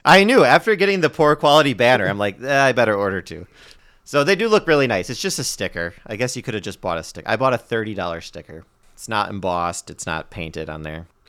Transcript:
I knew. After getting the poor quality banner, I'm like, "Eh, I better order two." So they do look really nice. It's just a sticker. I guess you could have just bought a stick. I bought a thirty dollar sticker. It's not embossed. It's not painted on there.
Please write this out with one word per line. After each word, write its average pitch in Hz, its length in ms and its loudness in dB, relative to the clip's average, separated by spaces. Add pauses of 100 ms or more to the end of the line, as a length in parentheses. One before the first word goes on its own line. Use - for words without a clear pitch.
I 180 200 8
knew. 233 200 4
After 170 320 4
getting 196 260 0
the 156 100 2
poor 151 240 2
quality 147 380 4
banner, 117 340 4
I'm 98 100 -2
like, 101 240 -4
"Eh, 135 220 0
I 135 80 4
better 113 240 2
order 98 260 -2
two." 85 240 -16 (580)
So 143 200 0
they 185 120 2
do 220 140 0
look 214 180 2
really 143 200 4
nice. 104 240 -2
It's 117 100 -8
just 190 160 -4
a 147 60 -6
sticker. 87 500 -6 (140)
I 113 80 -10
guess 123 200 -4
you 120 60 -8
could 113 140 -8
have 101 80 -8
just - 180 -12
bought 85 160 -4
a 80 60 -8
stick. - 240 -16
I 110 80 0
bought 127 180 0
a 117 60 0
thirty 110 340 -6
dollar 87 280 -8
sticker. - 440 -20 (280)
It's - 140 -20
not 104 220 -2
embossed. 87 640 -6
It's - 160 -14
not 80 240 -8
painted 80 400 -12
on 78 100 -12
there. 78 240 -12 (240)